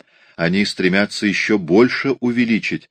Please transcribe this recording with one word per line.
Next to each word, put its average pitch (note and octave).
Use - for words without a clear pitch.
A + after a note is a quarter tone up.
Они F2+
стремятся G2
еще G#2
больше G#2+
увеличить A#2